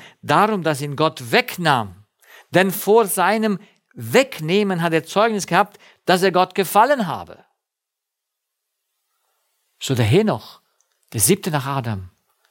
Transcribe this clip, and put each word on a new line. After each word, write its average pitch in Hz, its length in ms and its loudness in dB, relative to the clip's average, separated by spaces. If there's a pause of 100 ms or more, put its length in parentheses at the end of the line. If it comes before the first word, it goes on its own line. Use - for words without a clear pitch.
(220)
darum, 185 420 0
dass 151 160 -2
ihn 147 160 -8
Gott 131 340 -2
wegnahm. 139 720 -2 (460)
Denn 185 220 2
vor 214 340 2
seinem 196 540 -2 (340)
Wegnehmen 180 880 0
hat 170 100 0
er 160 120 0
Zeugnis 208 420 -2
gehabt, 190 320 0 (260)
dass 180 200 2
er 190 80 2
Gott 185 240 0
gefallen 226 500 2
habe. 107 380 -10 (2250)
So - 160 -4
der 120 100 2
Henoch, 147 580 0 (500)
der 113 80 -6
siebte 202 320 0
nach 139 120 -2
Adam, 117 460 -6 (400)